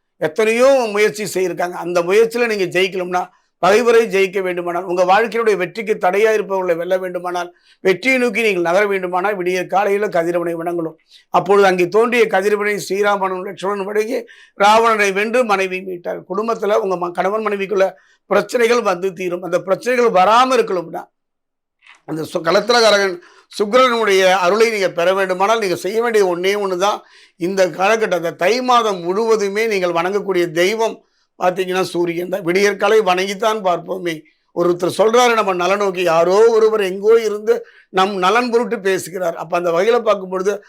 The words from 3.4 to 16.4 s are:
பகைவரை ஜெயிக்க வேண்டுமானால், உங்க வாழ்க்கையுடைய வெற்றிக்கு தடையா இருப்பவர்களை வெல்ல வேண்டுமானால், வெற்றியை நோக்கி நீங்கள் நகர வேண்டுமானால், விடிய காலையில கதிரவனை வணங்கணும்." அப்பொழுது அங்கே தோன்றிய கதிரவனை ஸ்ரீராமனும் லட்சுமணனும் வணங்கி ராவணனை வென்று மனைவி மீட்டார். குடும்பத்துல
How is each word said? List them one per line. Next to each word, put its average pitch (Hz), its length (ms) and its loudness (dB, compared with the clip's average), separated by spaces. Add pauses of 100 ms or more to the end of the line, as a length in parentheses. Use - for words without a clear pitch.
பகைவரை 226 480 4
ஜெயிக்க 190 360 0
வேண்டுமானால், 175 420 -4
உங்க 180 200 0
வாழ்க்கையுடைய 214 520 2
வெற்றிக்கு 190 460 -4
தடையா 202 320 2
இருப்பவர்களை 190 420 -2
வெல்ல 180 220 -2
வேண்டுமானால், 180 580 -6 (240)
வெற்றியை 190 380 0
நோக்கி 240 240 -2
நீங்கள் 202 200 0
நகர 175 240 2
வேண்டுமானால், 190 520 -2
விடிய 180 300 -4
காலையில 202 400 0
கதிரவனை 170 480 -2
வணங்கணும்." 165 380 -6 (360)
அப்பொழுது 190 380 4
அங்கே 180 200 2
தோன்றிய 226 380 2
கதிரவனை 202 540 0 (100)
ஸ்ரீராமனும் 190 540 -2
லட்சுமணனும் 196 420 -6
வணங்கி 214 400 -4 (300)
ராவணனை 208 580 4
வென்று 220 300 0
மனைவி 190 360 -2
மீட்டார். 180 500 -10
குடும்பத்துல 214 440 -2